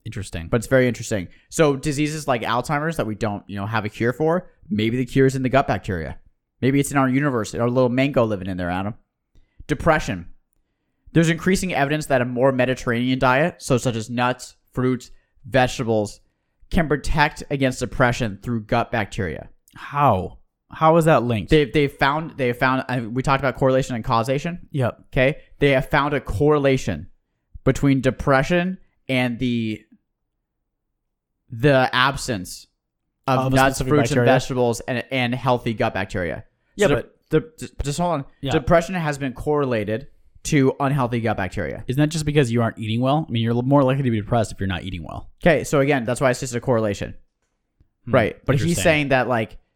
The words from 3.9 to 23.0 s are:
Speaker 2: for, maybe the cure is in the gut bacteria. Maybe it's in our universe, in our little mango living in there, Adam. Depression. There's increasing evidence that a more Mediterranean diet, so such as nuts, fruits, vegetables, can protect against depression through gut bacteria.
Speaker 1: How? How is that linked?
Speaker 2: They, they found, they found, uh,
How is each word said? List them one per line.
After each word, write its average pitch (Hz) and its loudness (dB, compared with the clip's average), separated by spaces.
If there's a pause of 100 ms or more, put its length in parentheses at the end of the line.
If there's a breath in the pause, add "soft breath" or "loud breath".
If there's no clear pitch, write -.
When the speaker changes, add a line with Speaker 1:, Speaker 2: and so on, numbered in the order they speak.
Speaker 2:
for, 160 -2 (180 soft breath)
maybe 110 -2
the 127 -2
cure 135 4
is 131 2
in 135 -4
the 127 -2
gut 131 2
bacteria. 90 -6 (420)
Maybe 135 2
it's 139 -2
in 139 -6
our 135 2
universe, 127 0
in 92 -4
our 120 2
little 127 4
mango 131 2
living 98 -4
in 92 -6
there, 87 -4
Adam. 98 -4 (720 soft breath)
Depression. 147 0 (840)
There's 160 4
increasing 180 -2
evidence 147 -2
that 131 2
a 120 2
more 127 2
Mediterranean 127 0
diet, 135 2
so 131 0
such 117 -2
as 110 -8
nuts, 123 -4 (160)
fruits, 127 -2 (340)
vegetables, 113 0 (500)
can 160 2
protect 151 0
against 131 0
depression 120 0
through 117 -4
gut 117 -2
bacteria. 98 -6 (260)
Speaker 1:
How? 127 0 (320)
How 160 4
is 160 4
that 143 6
linked? 113 -2
Speaker 2:
They, 151 6
they 143 2
found, 147 -2
they 123 0
found, 131 0
uh, 120 -4